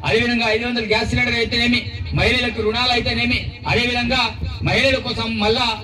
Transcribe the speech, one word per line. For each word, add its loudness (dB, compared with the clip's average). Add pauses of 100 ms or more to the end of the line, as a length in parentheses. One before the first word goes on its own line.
అదేవిధంగా 2
ఐదు 0
వందల -2
గ్యాస్ 0
సిలిండర్ 0
అయితేనేమి, 2 (340)
మహిళలకు 0
రుణాలు 0
అయితేనేమి, 0 (160)
అదేవిధంగా 0 (420)
మహిళల 4
కోసం -4
మళ్ళా 2 (160)